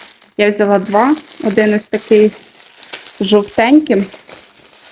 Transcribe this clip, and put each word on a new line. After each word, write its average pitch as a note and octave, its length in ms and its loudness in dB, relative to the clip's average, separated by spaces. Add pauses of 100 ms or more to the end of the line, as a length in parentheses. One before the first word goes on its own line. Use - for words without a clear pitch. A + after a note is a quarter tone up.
(380)
Я G#3 120 2
взяла G3+ 300 0
два. G#3+ 360 0 (280)
Один G#3+ 300 0
ось G#3+ 120 -2
такий G#3+ 460 2 (880)
жовтеньким, G#3 840 0 (880)